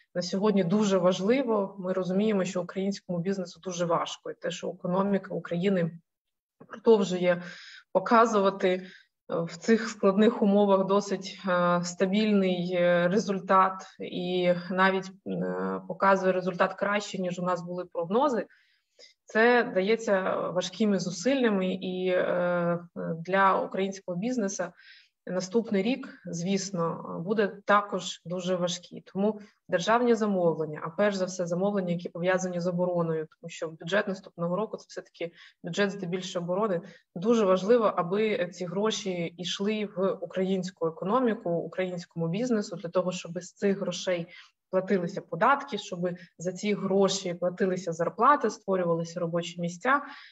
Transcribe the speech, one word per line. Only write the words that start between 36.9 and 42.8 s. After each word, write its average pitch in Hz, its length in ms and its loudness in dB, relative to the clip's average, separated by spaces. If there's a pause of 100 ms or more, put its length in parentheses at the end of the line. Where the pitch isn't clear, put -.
дуже 220 300 2
важливо, 190 520 4
аби 180 560 0
ці 180 140 -8
гроші 185 720 -2
йшли 202 580 -4
в 185 160 0
українську 185 760 -4
економіку, 208 640 0
українському 170 800 -4
бізнесу, 208 480 -2
для 170 120 -10